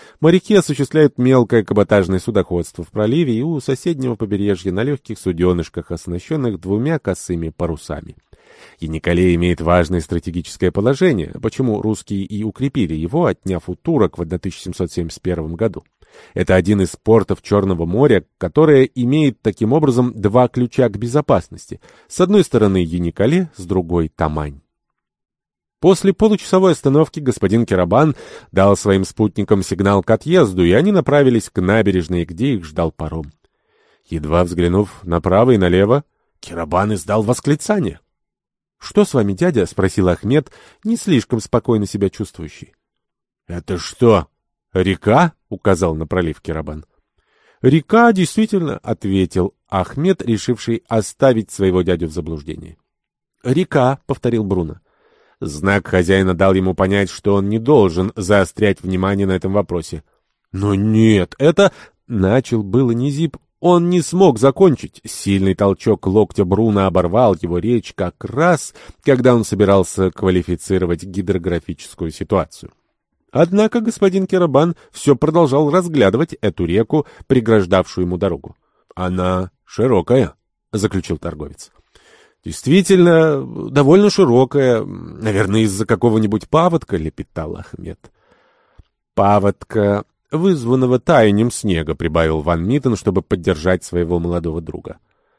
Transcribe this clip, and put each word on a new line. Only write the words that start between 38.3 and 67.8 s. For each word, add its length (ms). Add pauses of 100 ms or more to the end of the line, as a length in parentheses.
«Что 260
с 100
вами, 180
дядя?» — 340
спросил 420
Ахмед, 420 (340)
не 120
слишком 440
спокойно 460
себя 220
чувствующий. 640 (720)
«Это 320
что, 500 (440)
река?» — 600 (160)
указал 460
на 120
пролив 340
Керабан. 440 (800)
«Река, 500
действительно», — 680
ответил 720 (140)
Ахмед, 540
решивший 640
оставить 600
своего 320
дядю 260
в 40
заблуждении. 640 (680)
«Река», — 600
повторил 380
Бруно. 360 (600)
Знак 460
хозяина 480
дал 200
ему 200
понять, 360
что 240
он 140
не 100
должен 580
заострять 680
внимание 440
на 60
этом 200
вопросе. 500 (500)
«Но 220
нет, 640
это...» 340 (360)
начал 540
было 300
Низиб. 440 (240)
«Он 300
не 100
смог 380
закончить». 640
Сильный 500
толчок 520
локтя 380
Бруно 420
оборвал 540
его 180
речь 360